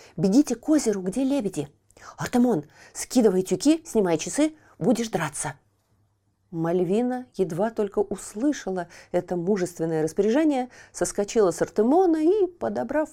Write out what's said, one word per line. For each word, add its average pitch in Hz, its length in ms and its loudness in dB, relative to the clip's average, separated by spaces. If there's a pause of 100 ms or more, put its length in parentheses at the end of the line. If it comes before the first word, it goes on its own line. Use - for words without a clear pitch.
(160)
бегите 202 380 2
к - 140 -12
озеру, 226 340 2
где 196 220 -2
лебеди. 208 440 -2 (480)
Артемон, 226 480 2 (300)
скидывай 202 480 2
тюки, 277 420 0
снимай 185 320 0
часы, 302 380 -2 (240)
будешь 226 300 0
драться». 151 460 -6 (960)
Мальвина 190 840 0
едва 185 360 -2
только 208 300 -4
услышала 202 880 -4 (240)
это 175 240 -2
мужественное 170 680 -2
распоряжение, 247 680 0 (240)
соскочила 202 600 0
с - 100 -2
Артемона 320 540 2
и, 359 320 2
подобрав 247 640 -4